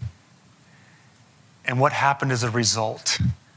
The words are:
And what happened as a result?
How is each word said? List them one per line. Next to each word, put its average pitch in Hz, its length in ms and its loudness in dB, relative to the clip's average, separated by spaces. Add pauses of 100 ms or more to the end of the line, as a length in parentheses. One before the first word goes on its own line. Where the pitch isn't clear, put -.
(1700)
And 127 140 0
what 143 120 4
happened 139 400 0
as 120 120 0
a 117 60 -2
result? 110 720 -2 (380)